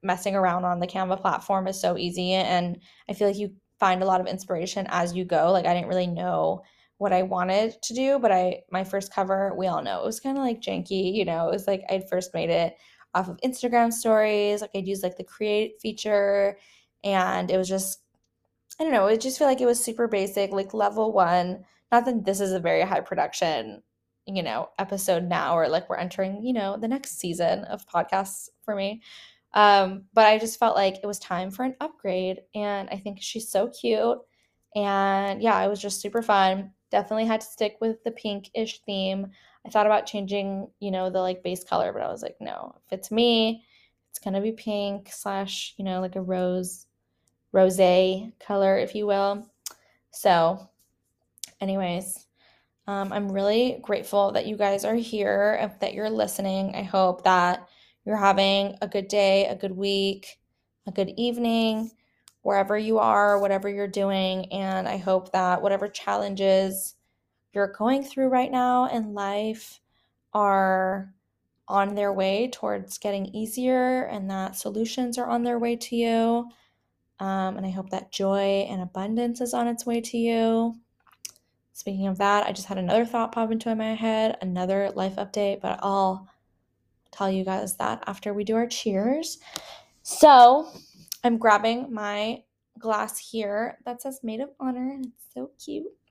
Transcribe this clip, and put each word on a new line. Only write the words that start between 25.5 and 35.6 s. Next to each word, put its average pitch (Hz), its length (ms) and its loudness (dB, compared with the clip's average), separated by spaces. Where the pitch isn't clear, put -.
or, 160 120 2
like, 170 200 -2
we're - 80 -4
entering, 190 460 -6
you 254 100 -2
know, 202 240 -2
the 220 120 -4
next 277 300 -6
season 175 460 -2
of - 220 -12
podcasts 190 600 -4
for 214 140 -6
me. 202 260 -6
Um, 196 500 6
but 220 120 8
I 220 120 8
just 226 200 -4
felt 226 180 4
like 190 260 2
it 208 40 -6
was 202 120 -4
time 185 320 -6
for 254 140 -6
an 262 160 -4
upgrade, 185 600 -4
and 202 360 -4
I 196 80 -8
think 196 220 -10
she's - 300 -10
so 208 180 0
cute. 233 500 0
And 196 680 0
yeah, 202 200 4